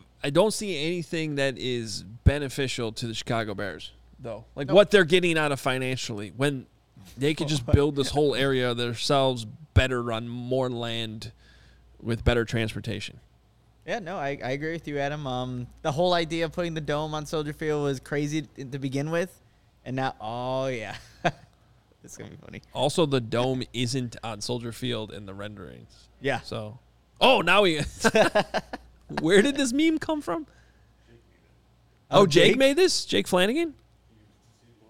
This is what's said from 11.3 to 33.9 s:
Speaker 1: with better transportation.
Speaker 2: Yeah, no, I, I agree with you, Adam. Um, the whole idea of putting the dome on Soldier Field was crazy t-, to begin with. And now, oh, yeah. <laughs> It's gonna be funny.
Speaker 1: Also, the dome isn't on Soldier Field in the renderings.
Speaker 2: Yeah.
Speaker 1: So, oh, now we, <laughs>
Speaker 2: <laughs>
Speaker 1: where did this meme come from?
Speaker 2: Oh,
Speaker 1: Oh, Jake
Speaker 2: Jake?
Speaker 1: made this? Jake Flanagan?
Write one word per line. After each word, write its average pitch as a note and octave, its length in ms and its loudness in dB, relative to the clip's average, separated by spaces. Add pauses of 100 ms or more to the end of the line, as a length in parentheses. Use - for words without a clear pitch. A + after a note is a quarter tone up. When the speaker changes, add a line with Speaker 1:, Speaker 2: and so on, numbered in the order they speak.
Speaker 1:
with A2+ 220 -4
better A#2+ 220 4
transportation. A2 720 -6 (680)
Speaker 2:
Yeah, A3 120 -4
no, F3+ 180 -10
I, C#3+ 240 -4
I B2 100 -4
agree C#3+ 200 -4
with E3 160 -8
you, D3 120 -6
Adam. D3 280 -4
Um, B2+ 400 -6 (140)
the D#3+ 100 -2
whole F3 220 2
idea E3 320 0
of D3+ 80 -6
putting F3 220 -4
the D#3+ 60 -4
dome D3+ 320 -4
on D3+ 120 -6
Soldier D3+ 280 -4
Field D3+ 300 -2
was C#3 160 0
crazy D3 440 -2
t-, - 220 -14
to C3 140 -8
begin C#3 320 -2
with. E3+ 300 -4 (440)
And B2+ 100 -6
now, C3 260 -2
oh, B2+ 460 -4
yeah. A2 280 -6 (280)
<laughs> E3 80 2 (760)
It's - 120 -18
gonna A2 140 -14
be - 40 -18
funny. - 260 -16 (120)
Speaker 1:
Also, D3 320 2
the C3+ 160 2
dome A#2+ 500 -2
isn't B2 540 -4
on G#2+ 160 -8
Soldier A#2+ 320 -6
Field A2+ 400 -6
in G2+ 120 -14
the F#2+ 80 -14
renderings. G2 760 -16 (100)
Speaker 2:
Yeah. B2+ 220 -2
Speaker 1:
So, G#2+ 380 -10 (420)
oh, A#3 180 6
now F#3 220 4
we, E3 180 2 (480)
<laughs> - 460 -2
Speaker 2:
<laughs> - 480 -12
Speaker 1:
where F#3 200 6
did C#4 140 2
this C#4 160 0
meme D#4 280 2
come D#4 220 -2
from? E4 240 -6 (1700)
Speaker 2:
Oh, F3 120 8
Speaker 1:
Oh, - 20 8
Jake E3+ 260 8
Speaker 2:
Jake? A#3 60 2
Speaker 1:
made C4+ 180 6
this? F4 300 2
Jake G3 200 0
Flanagan? B3+ 480 2 (1160)